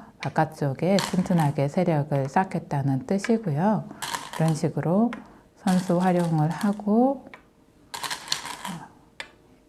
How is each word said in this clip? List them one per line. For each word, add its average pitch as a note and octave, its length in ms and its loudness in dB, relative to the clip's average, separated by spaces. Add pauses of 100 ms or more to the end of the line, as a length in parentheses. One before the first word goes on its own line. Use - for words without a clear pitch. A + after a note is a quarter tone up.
(200)
바깥쪽에 D#3 800 0
튼튼하게 D#3+ 720 2
세력을 D3 600 0
쌓겠다는 C#3+ 800 -2
뜻이고요. G3 840 0 (480)
이런 D#3+ 180 2
식으로 E3+ 560 2 (460)
선수 F3+ 400 2
활용을 E3+ 520 4
하고 A3 760 2 (2500)